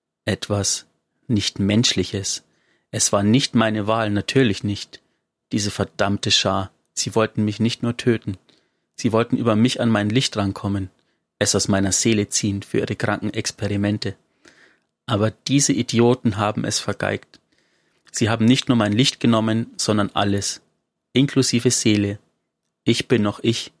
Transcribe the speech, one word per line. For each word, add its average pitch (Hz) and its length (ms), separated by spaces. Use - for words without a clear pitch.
Etwas 101 640
Nicht-Menschliches. 101 1160
Es - 220
war 101 100
nicht 113 320
meine 107 320
Wahl, 110 220
natürlich 104 540
nicht. - 380
Diese 104 200
verdammte 101 600
Schar. 95 400
Sie - 220
wollten 110 300
mich 104 140
nicht 113 240
nur 117 140
töten. 110 400
Sie - 160
wollten 117 260
über 117 180
mich 117 260
an 120 80
mein 107 200
Licht 127 280
rankommen. 98 520
Es - 160
aus 98 120
meiner 98 240
Seele 104 380
ziehen 98 340
für - 160
ihre - 160
kranken 104 380
Experimente. 101 840
Aber 107 260
diese 139 420
Idioten 120 640
haben 107 280
es - 140
vergeigt. - 600
Sie 110 180
haben 113 160
nicht 127 240
nur 123 80
mein 104 160
Licht 120 260
genommen, 110 480
sondern 104 360
alles. 101 480
Inklusive 127 580
Seele. 104 480
Ich - 240
bin 117 140
noch 104 200
ich. - 400